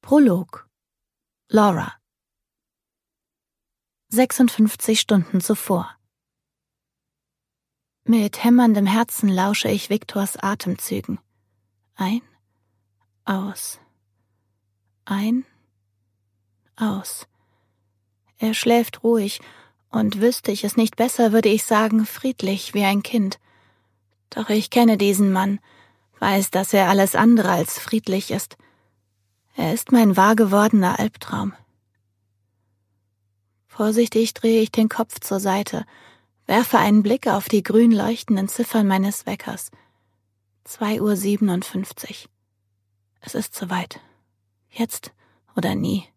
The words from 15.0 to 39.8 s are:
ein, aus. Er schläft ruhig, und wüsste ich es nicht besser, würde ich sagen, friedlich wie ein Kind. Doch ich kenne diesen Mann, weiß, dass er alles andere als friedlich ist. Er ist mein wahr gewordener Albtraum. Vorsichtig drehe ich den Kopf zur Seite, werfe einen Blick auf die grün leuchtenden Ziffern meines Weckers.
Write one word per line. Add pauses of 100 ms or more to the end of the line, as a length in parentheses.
ein, (1300)
aus. (1080)
Er
schläft
ruhig, (500)
und
wüsste
ich
es
nicht
besser,
würde
ich
sagen,
friedlich
wie
ein
Kind. (920)
Doch
ich
kenne
diesen
Mann, (580)
weiß,
dass
er
alles
andere
als
friedlich
ist. (1000)
Er
ist
mein
wahr
gewordener
Albtraum. (2250)
Vorsichtig
drehe
ich
den
Kopf
zur
Seite, (640)
werfe
einen
Blick
auf
die
grün
leuchtenden
Ziffern
meines
Weckers. (920)